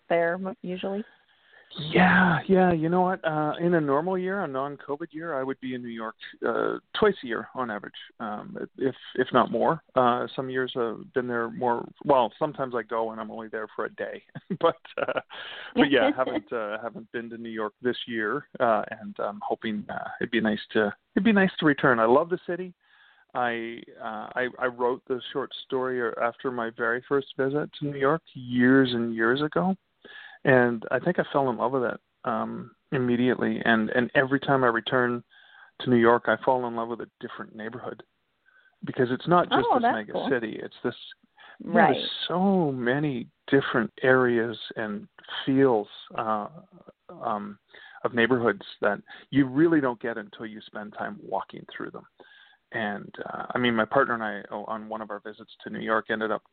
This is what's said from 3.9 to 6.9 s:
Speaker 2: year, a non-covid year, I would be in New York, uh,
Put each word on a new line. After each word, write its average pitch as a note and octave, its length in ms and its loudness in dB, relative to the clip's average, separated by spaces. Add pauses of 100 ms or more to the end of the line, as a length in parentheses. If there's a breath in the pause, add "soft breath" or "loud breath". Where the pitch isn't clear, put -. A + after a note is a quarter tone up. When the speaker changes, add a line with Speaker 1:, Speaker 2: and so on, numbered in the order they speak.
Speaker 2:
year, F#3 240 -4
a D#3 60 -4
non-covid C#3+ 640 -6
year, D#3 280 -6
I C3 40 -2
would C3+ 180 -4
be B2+ 140 -6
in B2 80 -8
New A#2+ 60 -10
York, A2+ 280 -10 (300)
uh, D#2+ 320 0 (200)